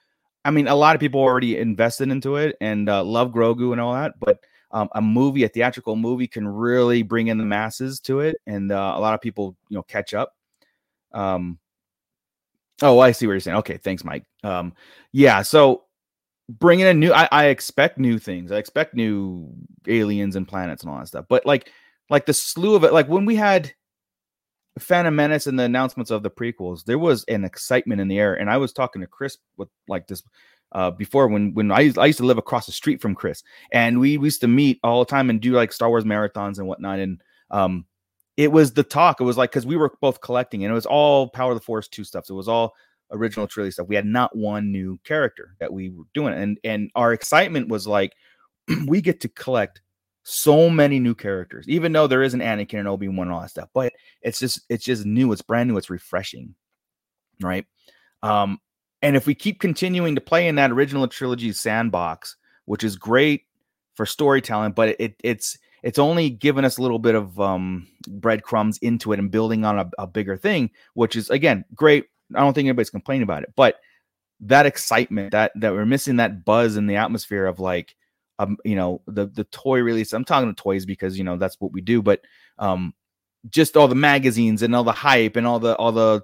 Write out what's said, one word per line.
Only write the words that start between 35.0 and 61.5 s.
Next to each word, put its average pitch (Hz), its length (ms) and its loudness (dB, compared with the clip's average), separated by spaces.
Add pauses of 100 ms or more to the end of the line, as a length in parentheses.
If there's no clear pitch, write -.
time 135 200 2
and 113 100 0
do, 123 140 0
like, 117 180 2
Star 117 180 0
Wars 117 140 2
marathons 104 560 -4
and 95 80 -8
whatnot. 98 320 -8
And, 95 220 -6 (280)
um, 92 360 -2 (520)
it 147 140 4
was 151 220 6
the 143 100 2
talk. 151 380 2
It - 20 0
was 123 140 0
like, 127 140 2
'cause 123 140 -4
we 156 120 -2
were 151 240 0
both 135 200 0
collecting, 123 420 -4
and 104 80 -2
it 113 40 -2
was 113 100 -4
all 143 440 2
Power 127 240 -4
of 117 40 -4
the 110 60 -12
Force 110 240 -8
two - 160 -14
stuff. 92 220 -12
So 95 100 -14
it - 20 -10
was 95 120 -8
all 113 260 0 (360)
original 107 360 -4
trilogy 101 240 -6
stuff. 90 160 -10
We 104 80 -4
had 101 100 0
not 117 300 0
one 104 360 -4
new 95 340 -8
character 127 540 -4
that - 120 -8
we 95 180 -10
were 87 240 -20
doing. 139 200 -4
And, 104 300 -6
and 107 320 -6
our 117 180 2
excitement 151 560 0
was 107 180 -6
like, 101 260 0 (540)
<clears throat> 151 200 -4
we 170 120 2
get 180 220 -2
to - 80 -8
collect 117 500 -4 (440)
so 156 480 4
many 143 280 2
new 120 140 0
characters, 95 560 -10
even 165 240 -2
though 156 140 4
there 131 160 2
is 131 100 0
an 127 60 -4
Anakin 107 400 -4
and 101 80 -6
Obi-Wan 98 400 -6
and 90 40 -6
all 85 100 -6
that 87 100 -16
stuff, - 240 -14
but 127 180 -2 (300)
it's 117 160 -6
just, - 300 -6
it's 117 140 -6
just 113 220 -4
new. 117 260 2
It's 101 120 -6
brand 120 260 0
new. 110 80 -2
It's 95 140 -8
refreshing. 87 640 -10 (840)
Right. 92 280 -6 (560)
Um, 101 360 0 (460)
and 143 100 4
if 131 120 0
we 143 80 0
keep - 240 -6
continuing 180 560 -2
to 135 60 -4
play 170 260 0
in 156 80 0
that 139 160 2
original 135 360 0
trilogy 120 440 -6